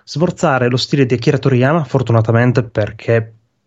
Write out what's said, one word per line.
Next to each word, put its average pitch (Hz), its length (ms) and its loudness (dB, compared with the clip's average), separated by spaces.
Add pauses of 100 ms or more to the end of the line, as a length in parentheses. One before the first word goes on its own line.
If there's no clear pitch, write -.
smorzare 147 640 -2
lo 127 80 0
stile 139 280 0
di 123 80 -2
Akira 135 240 0
Toriyama, 139 460 2
fortunatamente, 120 800 2
perché 113 680 -4 (360)